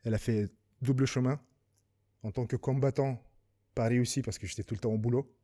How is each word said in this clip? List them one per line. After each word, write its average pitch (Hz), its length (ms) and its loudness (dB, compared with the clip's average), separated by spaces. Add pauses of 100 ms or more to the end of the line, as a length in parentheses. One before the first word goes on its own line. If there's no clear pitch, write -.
elle 113 100 0
a 107 40 0
fait 107 320 0 (300)
double 131 260 2
chemin. 127 340 0 (840)
En 110 80 -6
tant 120 160 -2
que 135 100 -4
combattant, 135 680 0 (520)
pas 113 140 2
réussi 123 340 2
parce - 160 -4
que - 80 -10
j'étais - 160 -8
tout - 120 -4
le 107 60 -6
temps 110 120 0
au 110 60 2
boulot. 120 460 0